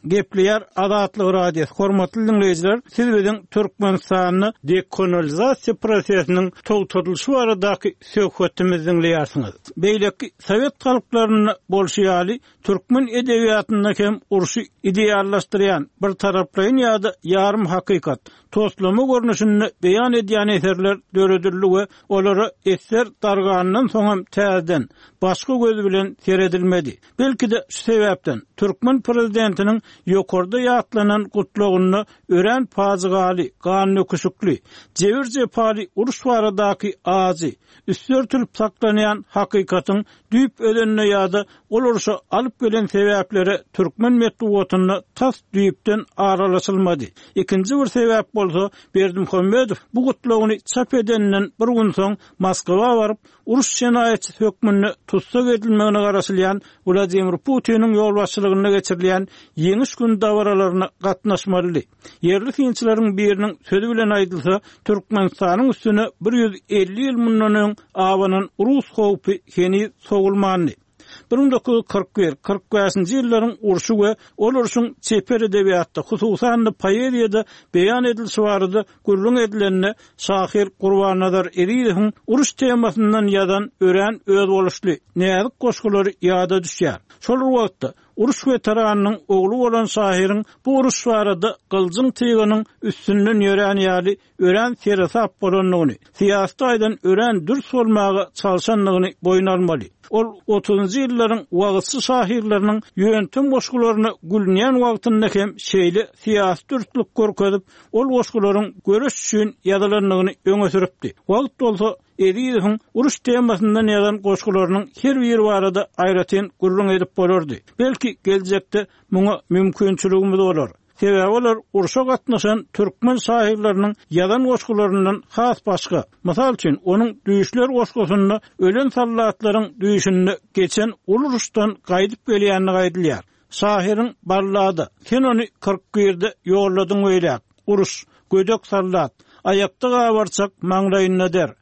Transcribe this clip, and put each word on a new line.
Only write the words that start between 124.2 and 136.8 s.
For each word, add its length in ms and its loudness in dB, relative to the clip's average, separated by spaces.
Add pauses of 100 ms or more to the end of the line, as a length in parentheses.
goşgularyndan 840 0
has 360 -2
başga. 380 -2 (200)
Mysal 300 0
üçin, 220 -2 (100)
onuň 240 2 (160)
düýüşler 520 0
goşgusyny 600 0 (200)
ölen 380 2
sallatlaryň 680 0 (160)
düýüşini 560 2 (160)
geçen 400 0 (140)
ul 160 2
uruşdan 460 -2 (180)
gaýdyp 400 -2
gelýänini 500 0
gaýdylýar. 460 -2 (260)
Şahyryň 640 -2 (100)
ballady, 640 0 (200)
"Sen 180 0
ony 220 0 (140)
kırk 360 -4
birde 380 0 (120)
ýolladyň 560 0 (100)